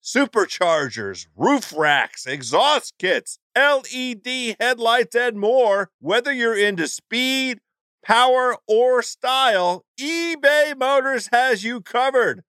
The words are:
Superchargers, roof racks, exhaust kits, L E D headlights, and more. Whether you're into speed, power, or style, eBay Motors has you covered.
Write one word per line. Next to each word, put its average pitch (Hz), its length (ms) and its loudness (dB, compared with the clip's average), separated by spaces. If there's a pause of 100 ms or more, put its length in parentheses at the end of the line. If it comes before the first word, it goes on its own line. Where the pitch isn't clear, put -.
Superchargers, 151 1300 -2
roof 226 420 0
racks, 147 480 0
exhaust 147 720 0
kits, 180 400 -4 (180)
L 277 360 2
E 254 240 -6
D 247 440 -8
headlights, 233 560 0
and 240 220 0
more. 202 640 0
Whether 240 340 -2
you're 233 240 0
into 196 300 0
speed, 262 720 -4 (440)
power, 247 540 2 (100)
or 240 360 2
style, 220 800 0 (140)
eBay 302 760 0
Motors 262 560 0
has 240 320 0
you 233 160 -6
covered. 240 680 0